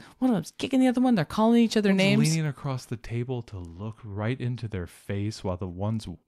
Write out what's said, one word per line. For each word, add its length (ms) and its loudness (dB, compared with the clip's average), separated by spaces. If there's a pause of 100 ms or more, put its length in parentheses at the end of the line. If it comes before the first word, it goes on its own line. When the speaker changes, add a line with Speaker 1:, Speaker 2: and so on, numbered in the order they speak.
(200)
Speaker 1:
one 120 2
of 40 2
them's 220 -4
kicking 220 0
the 80 6
other 140 2
one, 140 4
they're 100 2
calling 360 4
each 140 2
other 140 2
Speaker 2:
One's 80 4
Speaker 1:
names. 340 4
Speaker 2:
leaning 160 0
across 380 -6
the 120 -8
table 460 -6
to 160 -14
look 440 -12
right 360 -4
into 300 -4
their 180 -6
face 560 -6
while 140 -2
the 100 -6
one's, 400 -4 (200)